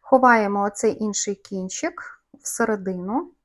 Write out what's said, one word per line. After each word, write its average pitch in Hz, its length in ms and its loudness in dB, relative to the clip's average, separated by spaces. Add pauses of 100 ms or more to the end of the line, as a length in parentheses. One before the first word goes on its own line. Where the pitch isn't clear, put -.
Ховаємо 226 600 4
оцей 208 400 -2
інший 208 320 -4
кінчик - 880 -8 (180)
всередину. 202 920 -4 (100)